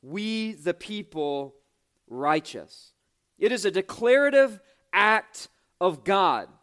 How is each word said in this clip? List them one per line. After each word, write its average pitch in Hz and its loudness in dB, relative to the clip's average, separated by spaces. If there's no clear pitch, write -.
we 214 -6
the 165 -4
people, 147 -8
righteous. 139 -4
It 208 2
is 214 -4
a 190 0
declarative 254 2
act 214 0
of 165 -2
God. 175 0